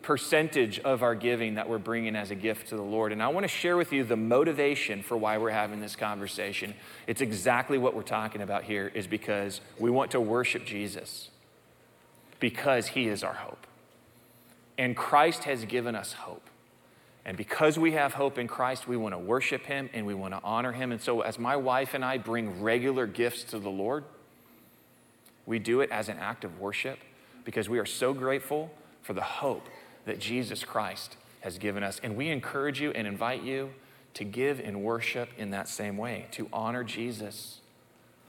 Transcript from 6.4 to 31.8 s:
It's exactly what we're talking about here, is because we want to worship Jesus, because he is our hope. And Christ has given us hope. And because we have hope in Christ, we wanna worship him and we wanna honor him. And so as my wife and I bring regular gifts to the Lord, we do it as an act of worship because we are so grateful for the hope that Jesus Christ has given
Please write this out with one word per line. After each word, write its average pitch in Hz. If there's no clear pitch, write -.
It's 117
exactly 131
what 123
we're 110
talking 110
about 98
here, 101
is 98
because 101
we 117
want 127
to 131
worship 120
Jesus, 101
because 123
he 127
is 104
our 95
hope. -
And 123
Christ 160
has 123
given 117
us -
hope. -
And 92
because 156
we 160
have 143
hope 139
in 120
Christ, 127
we 123
wanna 104
worship 120
him 135
and 110
we 101
wanna 95
honor 117
him. 127
And 113
so 120
as -
my 120
wife 131
and 131
I 127
bring 110
regular 123
gifts 117
to 110
the 98
Lord, 107
we 117
do 113
it 139
as 110
an 95
act 104
of 87
worship 101
because 110
we 120
are 101
so 127
grateful 139
for -
the 92
hope -
that 90
Jesus 110
Christ 101
has 92
given 104